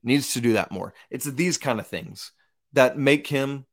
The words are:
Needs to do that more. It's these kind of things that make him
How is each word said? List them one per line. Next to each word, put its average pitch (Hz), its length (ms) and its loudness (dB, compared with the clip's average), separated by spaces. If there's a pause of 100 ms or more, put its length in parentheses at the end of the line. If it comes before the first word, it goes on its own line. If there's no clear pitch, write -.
Needs 127 300 0
to 120 80 -4
do 120 120 4
that 101 180 0
more. 92 220 -8 (160)
It's 131 160 -8
these 151 320 -2
kind 117 220 -2
of 92 80 -12
things 87 440 -12 (420)
that 131 220 6
make 143 300 2
him 139 480 -4